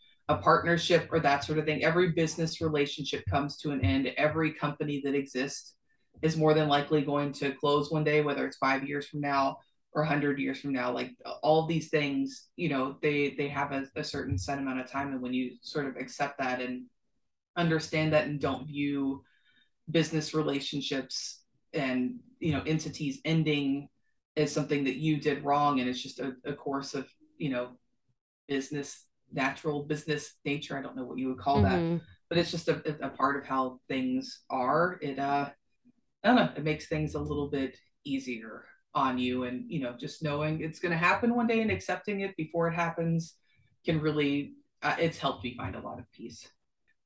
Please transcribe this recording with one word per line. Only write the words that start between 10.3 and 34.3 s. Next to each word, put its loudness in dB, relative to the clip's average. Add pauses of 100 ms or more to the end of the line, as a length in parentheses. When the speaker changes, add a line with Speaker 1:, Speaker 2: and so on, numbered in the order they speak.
Speaker 1:
years -4
from -4
now. -2
Like, -4 (320)
all 6
these -2
things, 0
you 0
know, -2
they, 2
they 0
have -4
a, -2 (120)
a -4
certain -4
set -4
amount -4
of -8
time. -4
And -4
when -4
you -2
sort -4
of -6
accept -6
that -2
and -6 (720)
understand 2
that 4
and -4
don't -2
view -2 (680)
business 2
relationships -4 (320)
and, -2 (180)
you 0
know, 0
entities -2
ending 2 (480)
as 2
something 0
that 0
you 2
did -2
wrong, 4
and 0
it's -4
just -12
a, -4 (100)
a -4
course -6
of, -4 (300)
you -4
know, -2 (800)
business, -4 (260)
natural -2
business -4 (100)
nature. -4
I -8
don't -12
know -6
what -10
you -2
would -4
call 4
that, 4
Speaker 2:
Mm-hmm. 2 (320)
Speaker 1:
but 2
it's 2
just -6
a, 2 (240)
a -2
part 0
of -6
how -2
things -2